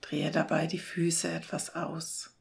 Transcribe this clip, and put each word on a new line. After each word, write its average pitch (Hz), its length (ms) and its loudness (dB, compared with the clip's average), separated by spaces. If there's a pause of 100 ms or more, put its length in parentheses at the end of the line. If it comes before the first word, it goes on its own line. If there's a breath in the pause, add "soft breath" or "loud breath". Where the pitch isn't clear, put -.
Drehe 151 300 0
dabei 160 360 4
die 170 120 -2
Füße 170 520 2
etwas - 440 -4
aus. - 680 -6